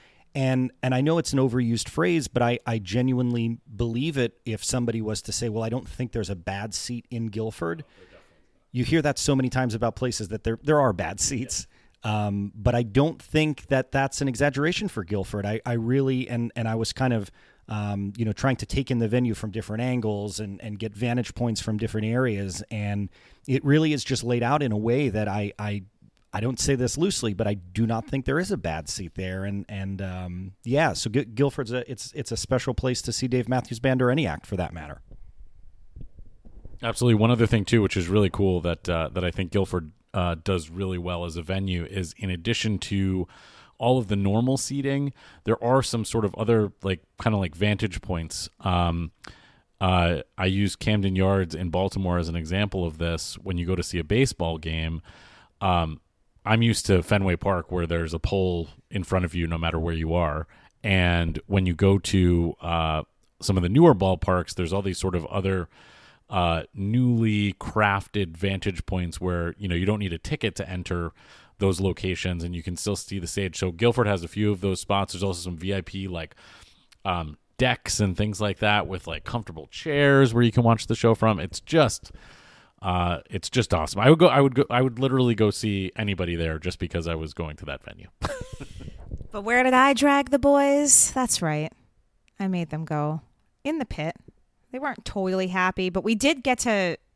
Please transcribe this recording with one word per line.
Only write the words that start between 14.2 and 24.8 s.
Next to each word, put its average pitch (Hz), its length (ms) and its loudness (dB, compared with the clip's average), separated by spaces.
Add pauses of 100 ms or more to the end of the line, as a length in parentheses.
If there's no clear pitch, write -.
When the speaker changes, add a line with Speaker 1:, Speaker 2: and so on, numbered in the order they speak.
Speaker 1:
an 139 80 0
exaggeration 143 580 0
for 110 160 -6
Guilford. 98 420 -4
I, 107 220 -4
I 123 60 -2
really, 127 560 0
and, 120 260 -4
and 117 140 -4
I 110 80 0
was 113 160 -2
kind 131 200 0
of, 107 160 -2 (400)
um, 104 480 -4
you 117 80 -4
know, 110 60 0
trying 131 260 0
to - 100 -8
take - 260 -2
in 120 80 2
the 113 80 2
venue 120 260 2
from 110 160 -6
different 107 320 -6
angles 107 560 -4
and, 101 240 -10
and 104 160 -10
get 107 160 -8
vantage 120 400 -2
points 117 260 -2
from 110 160 -2
different 107 300 -2
areas. 107 640 -2
And 101 380 -4 (400)
it 131 160 0
really 151 280 4
is 139 120 -2
just - 180 -4
laid 120 220 0
out 143 180 2
in 131 80 0
a 107 60 0
way 120 320 2